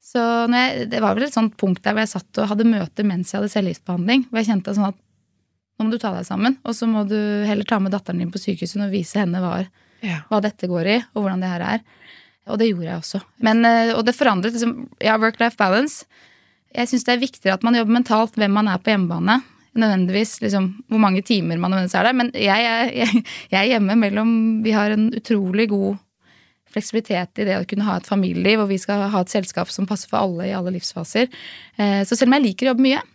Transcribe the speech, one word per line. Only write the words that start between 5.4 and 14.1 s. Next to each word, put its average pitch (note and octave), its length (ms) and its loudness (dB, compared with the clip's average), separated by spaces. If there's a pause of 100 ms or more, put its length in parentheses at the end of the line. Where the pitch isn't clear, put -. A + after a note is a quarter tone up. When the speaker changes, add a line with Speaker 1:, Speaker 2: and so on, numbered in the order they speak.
Speaker 1:
nå A3 80 -2
må A3 60 0
du A#3+ 40 -2
ta A3 160 -4
deg F3+ 140 -6
sammen, A3 360 0
og A#3 140 -4
så A#3 100 -4
må A3 200 0
du G#3 80 -2 (320)
heller G#3+ 180 -2
ta G#3+ 160 0
med G3 140 -2
datteren F3+ 260 -4
din F3 120 -4
på F#3 80 -8
sykehuset F#3+ 420 -4
og G3+ 100 -4
vise G3 300 -4
henne F3+ 180 -2
hva, F3 220 -2 (400)
Speaker 2:
Ja. F3 160 -4 (100)
Speaker 1:
hva G#3+ 140 2
dette G#3 240 -4
går F3 200 -2
i, G#3+ 100 2 (180)
og G#3+ 80 -2
hvordan F#3 180 -2
det F#3 80 -4
her F3 140 -6
er. G#3 160 -2 (680)
Og G#3 120 -4
det A3+ 100 4
gjorde F3 200 -4
jeg E3+ 100 -6
også. G3 220 -8 (180)
Men, A3+ 260 2
eh, A#3 300 4
og A3+ 100 0
det A#3+ 100 2